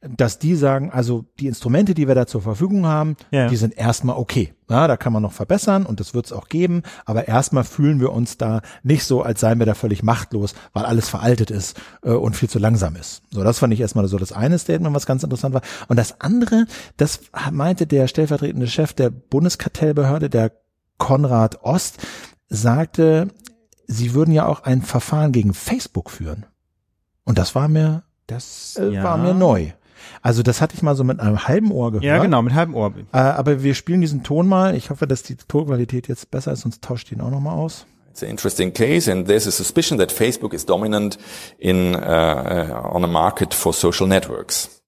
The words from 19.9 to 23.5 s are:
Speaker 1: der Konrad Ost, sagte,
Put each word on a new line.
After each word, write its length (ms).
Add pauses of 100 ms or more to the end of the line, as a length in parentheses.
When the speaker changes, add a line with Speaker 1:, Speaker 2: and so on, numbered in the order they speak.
Speaker 1:
der 200 (460)
Konrad 680
Ost, 360 (500)
sagte, 800 (580)